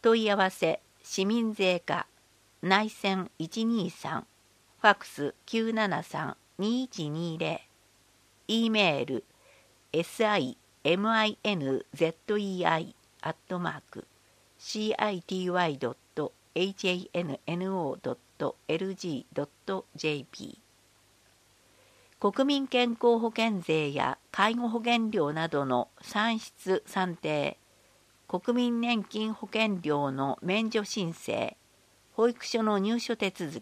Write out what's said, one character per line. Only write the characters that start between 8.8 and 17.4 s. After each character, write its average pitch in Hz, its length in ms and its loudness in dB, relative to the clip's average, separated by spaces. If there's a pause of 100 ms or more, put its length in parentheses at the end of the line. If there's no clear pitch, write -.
ー 131 60 -2
ル、 131 180 -4 (680)
エ 165 80 2
ス - 240 0
ア 208 100 4
イ 131 220 -2 (260)
エ 170 140 4
ム 214 120 0
ア 220 140 4
イ 214 180 -2
エ 208 140 0
ヌ 135 380 0
ゼ 160 140 2
ッ 165 60 -4 (120)
ト 208 100 0
イ 190 260 -2
ー 165 80 4
ア 160 80 2
イ - 160 -8 (280)
ア - 80 -4
ッ 160 60 -6 (120)
ト 180 100 -4
マ 175 120 -2
ー 139 100 -10 (100)
ク - 160 -14 (520)
シ 214 320 -4
ー - 120 0
ア 214 80 2
イ 180 120 -6
テ - 140 -6
ィ 185 80 -2
ー 180 60 -2
ワ 180 160 2
イ 143 120 -2
ド 123 140 -2
ッ - 40 -10 (180)
ト 151 180 -4 (220)
エ 175 100 0
イ 196 100 -4
チ - 140 -2
エ 180 40 2
ー 180 220 -6
エ 175 100 -2
ヌ 170 220 -6